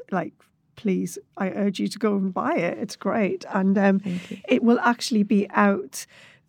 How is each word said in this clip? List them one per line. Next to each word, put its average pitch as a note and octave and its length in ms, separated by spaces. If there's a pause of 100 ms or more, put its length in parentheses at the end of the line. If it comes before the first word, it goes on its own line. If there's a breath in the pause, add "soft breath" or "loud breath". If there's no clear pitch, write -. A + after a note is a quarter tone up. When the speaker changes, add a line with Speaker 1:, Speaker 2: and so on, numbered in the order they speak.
(120)
Speaker 1:
Like, F3 200 (440)
please, F#3 420 (180)
I F#3+ 140
urge G3+ 280
you G3+ 120
to - 100
go G#3 160
and F#3+ 180
buy - 200
it. F3 240
It's - 180
great. G#3+ 480 (100)
And, G3 240
um, G3 220
Speaker 2:
Thank F3+ 320
you. - 60 (100)
Speaker 1:
it B3+ 160
will A#3+ 160
actually A#3 440
be G#3 260
out. - 560 (440 soft breath)